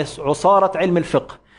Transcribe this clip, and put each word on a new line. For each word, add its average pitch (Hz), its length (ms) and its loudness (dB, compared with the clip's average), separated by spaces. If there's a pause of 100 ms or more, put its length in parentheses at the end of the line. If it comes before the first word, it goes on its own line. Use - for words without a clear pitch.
عص-، - 160 -10
عصارة 190 580 2
علم 180 200 0
الفقه. - 460 -4 (160)